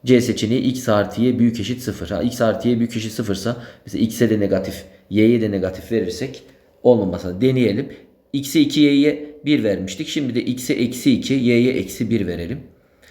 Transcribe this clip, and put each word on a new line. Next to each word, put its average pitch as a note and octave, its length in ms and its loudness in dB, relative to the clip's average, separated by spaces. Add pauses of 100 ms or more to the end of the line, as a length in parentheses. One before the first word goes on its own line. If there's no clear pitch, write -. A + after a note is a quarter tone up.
C B2 160 6
seçeneği A2 400 -2
X B2+ 280 -2
artı G#2 320 0
Y B2 180 2
büyük A#2 200 2
eşit A2+ 220 -6
sıfır. F#2+ 280 -8
Ha, G2 120 -4
X A#2+ 200 -2
artı A2 260 0
Y A#2+ 120 2
büyük A#2 180 -2
eşit A2 140 -6
sıfırsa G#2+ 460 -4 (280)
mesela - 180 -2
X'e A2+ 260 0
de G#2+ 100 2
negatif, F#2+ 460 -2 (240)
Y'ye A2 320 4
de G#2+ 100 0
negatif F#2 400 -4
verirsek A2 520 -4 (400)
olmamasını F#2 580 2
deneyelim. B2+ 520 2 (400)
X'e C#3 260 -2
iki, D3 200 2
Y'ye C#3+ 560 4 (100)
bir C#3 180 2
vermiştik. F#2+ 440 -2
Şimdi B2+ 280 -4
de B2 60 0
X'e - 320 -4
eksi - 380 0
iki, B2 220 0
Y'ye A#2+ 400 2
eksi G2+ 360 -6
bir G#2 180 0
verelim. F2 320 -8 (520)